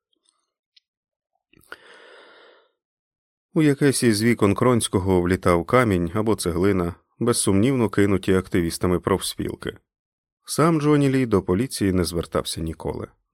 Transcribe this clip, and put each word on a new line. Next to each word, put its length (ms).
У 80
якесь 420
із 200
вікон 320
Кронського 680
влітав 440
камінь 480
або 220
цеглина, 600
безсумнівно 720
кинуті 440
активістами 680
профспілки. 800
Сам 360
Джонні 280
Лі 160
до 160
поліції 500
не 120
звертався 580
ніколи, 460